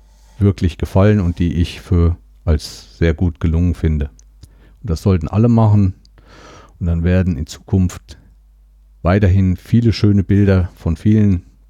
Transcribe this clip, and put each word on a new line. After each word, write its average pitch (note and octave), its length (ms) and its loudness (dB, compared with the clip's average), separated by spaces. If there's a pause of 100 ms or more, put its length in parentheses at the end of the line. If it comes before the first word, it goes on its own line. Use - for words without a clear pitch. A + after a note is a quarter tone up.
(400)
wirklich G2 380 0
gefallen G#2 420 2
und F2 180 -2
die F2 160 -2
ich - 260 -4
für E2+ 360 0 (280)
als - 540 -6
sehr E2 160 0
gut F2 240 -4
gelungen E2+ 360 0
finde. D2+ 360 -4 (720)
Und - 80 -8
das D#2 120 -6
sollten F#2 260 0
alle A2 200 0
machen. G#2 460 2 (840)
Und F2 60 -6
dann E2+ 180 -2
werden F2+ 320 0
in D#2 100 -8
Zukunft - 720 -4 (840)
weiterhin F#2+ 540 2
viele A#2 360 0
schöne G2+ 320 2
Bilder G2 500 2
von - 220 -6
vielen G#2 500 0 (240)